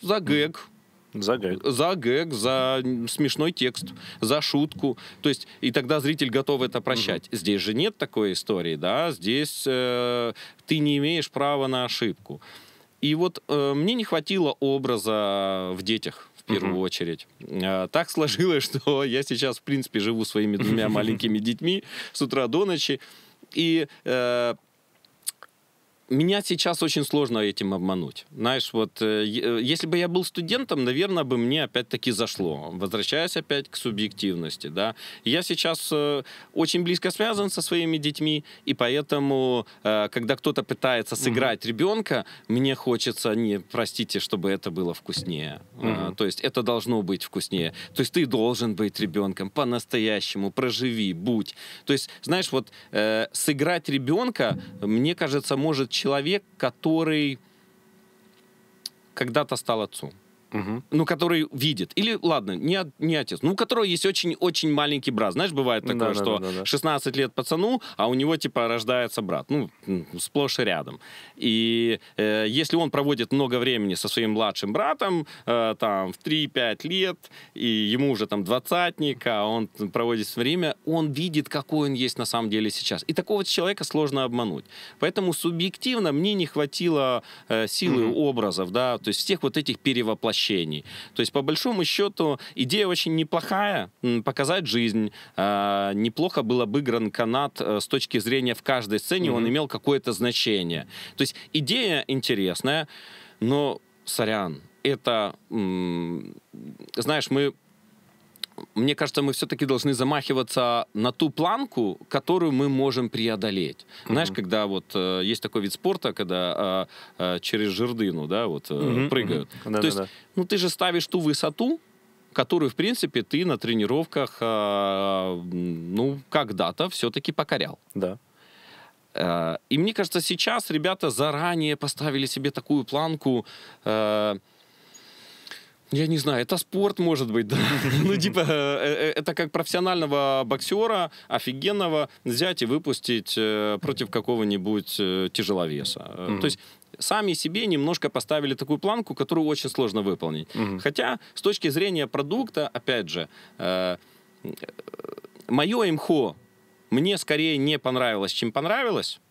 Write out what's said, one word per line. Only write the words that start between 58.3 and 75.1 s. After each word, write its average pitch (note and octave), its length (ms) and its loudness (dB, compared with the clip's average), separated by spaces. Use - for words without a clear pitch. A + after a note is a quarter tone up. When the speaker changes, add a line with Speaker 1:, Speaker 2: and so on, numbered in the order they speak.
Speaker 1:
когда-то C3 420 0
стал A2+ 260 0
отцом. - 280 -8
Speaker 2:
Мгм. G#2+ 380 -4
Speaker 1:
Ну, D#3 160 4
который E3 460 2
видит. C3 420 -2
Или, G#3+ 280 0
ладно, A#2 340 0
не D#3 180 0
от-, F3+ 240 -2
не D#3+ 160 2
отец. B2+ 280 -2
Ну, E3 100 4
у - 40 -4
которого A#3 280 2
есть F3 200 0
очень, F3+ 360 2
очень D#3+ 320 2
маленький D3 400 2
брат. G#2+ 220 2
Знаешь, F3 180 0
бывает B2 340 2
такое, A#2 220 2
Speaker 2:
Да, G2+ 60 0
да, G2+ 80 0
Speaker 1:
что G#2+ 180 2
Speaker 2:
да, F#2 120 -2
да, F#2 60 -4
да. F#2+ 60 -6
Speaker 1:
шестнадцать C#3+ 520 0
лет C3 180 2
пацану, F#3 460 0
а G#2+ 120 2
у B2+ 60 2
него, D3 220 4
типа, A#2+ 300 0
рождается A#2 560 0
брат. F2 280 -2
Ну, C#3 200 0
м, F2+ 200 -2
сплошь - 400 0
и B2 60 2
рядом. D2+ 340 -2
И, A2+ 640 2
э, G#2+ 320 2
если D3 280 0
он E3 140 2
проводит C#3 420 0
много B2+ 280 2
времени A2 340 2
со G2+ 140 -4
своим A2 240 0
младшим G#2 400 0
братом, G3 540 0